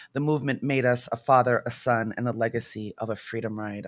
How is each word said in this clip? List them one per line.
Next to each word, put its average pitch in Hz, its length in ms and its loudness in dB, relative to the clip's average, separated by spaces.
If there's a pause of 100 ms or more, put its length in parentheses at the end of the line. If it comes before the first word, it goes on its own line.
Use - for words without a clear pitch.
(140)
The 135 60 0
Movement 147 420 0
Made 131 240 2
Us, 123 260 2
A 117 60 -4
Father, 123 480 4
a 123 40 -2
Son, 113 460 0
and 120 100 -2
the 117 60 0
Legacy 110 640 -4
of 110 140 -6
a 107 60 -2
Freedom 110 440 -6
Ride. 104 280 -8